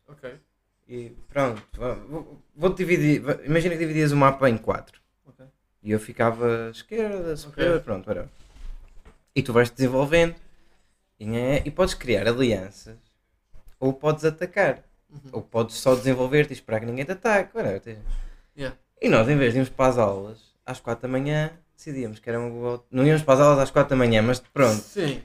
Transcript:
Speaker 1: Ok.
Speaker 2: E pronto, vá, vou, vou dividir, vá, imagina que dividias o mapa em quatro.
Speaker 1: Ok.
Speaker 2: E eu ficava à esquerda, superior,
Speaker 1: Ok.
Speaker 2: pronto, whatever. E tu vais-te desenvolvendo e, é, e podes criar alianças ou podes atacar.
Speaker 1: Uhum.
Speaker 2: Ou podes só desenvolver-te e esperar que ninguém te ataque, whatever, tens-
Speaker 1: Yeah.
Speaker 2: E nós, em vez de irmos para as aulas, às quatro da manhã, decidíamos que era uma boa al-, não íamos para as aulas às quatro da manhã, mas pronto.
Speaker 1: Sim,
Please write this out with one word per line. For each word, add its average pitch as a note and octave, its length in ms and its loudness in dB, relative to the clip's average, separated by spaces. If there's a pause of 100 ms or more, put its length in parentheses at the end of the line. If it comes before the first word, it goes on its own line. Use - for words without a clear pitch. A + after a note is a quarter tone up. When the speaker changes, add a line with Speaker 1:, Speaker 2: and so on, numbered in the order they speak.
Speaker 1:
Ok. C#3 240 -18 (560)
Speaker 2:
E A#2+ 260 -14 (140)
pronto, A#2+ 340 -2 (140)
vá, A#2+ 160 -6
vou, C#3 480 -14 (120)
vou F3 200 0
dividir, D#3 480 2
vá, B2 120 -4 (120)
imagina E3 300 0
que D#3+ 40 -4
dividias D#3 320 0
o C#3+ 60 2
mapa C3+ 320 4
em A2 80 2
quatro. - 420 -8 (260)
Speaker 1:
Ok. C3 200 -20 (380)
Speaker 2:
E G#2 80 -6
eu G#2+ 80 0
ficava A#2 680 -2
à A2+ 40 -14
esquerda, G3 680 -6
superior, D#3+ 380 -2
Speaker 1:
Ok. C3 100 -4
Speaker 2:
pronto, G2+ 220 -8
whatever. G2 220 -6 (1040)
E C3 80 0
tu A#2 120 -4
vais-te A#2+ 220 4
desenvolvendo C#3+ 600 2 (840)
e, G#2+ 200 -8
é, C3 280 0
e - 60 -6
podes F#3 220 0
criar G#2+ 340 -2
alianças A2+ 680 -2 (840)
ou C3+ 140 0
podes D3+ 320 -2
atacar. E3+ 580 0 (260)
Speaker 1:
Uhum. D3 100 -20 (140)
Speaker 2:
Ou A2 80 -8
podes A2+ 340 -2
só C3 200 2
desenvolver-te C3 560 0
e - 20 -12
esperar A2 260 -6
que A2+ 60 -8
ninguém B2 200 -6
te F3+ 60 -8
ataque, F#3+ 440 -2
whatever, G2 260 -4
tens- A2 180 -16 (580)
Speaker 1:
Yeah. C3 200 -10 (240)
Speaker 2:
E B3+ 80 2
nós, A#2 180 4
em D3 100 4
vez B2 160 4
de C3 60 0
irmos B2+ 100 0
para C3 200 2
as A#2+ 80 0
aulas, G2+ 560 -2 (120)
às B2+ 140 -12
quatro A#2 220 -6
da B2+ 80 -6
manhã, D3+ 420 -2 (240)
decidíamos B2 440 -10
que - 100 -12
era A#2 100 -4
uma A#2+ 100 -6
boa A#2+ 260 -6
al-, B2 160 -14
não B2+ 140 2
íamos D#3 180 4
para C#3 100 4
as C3+ 80 6
aulas D3 180 6
às C3 120 0
quatro C#3 180 4
da C3+ 80 0
manhã, A#2 240 4
mas A#2+ 180 2
pronto. A2 420 2
Speaker 1:
Sim, D3 440 -4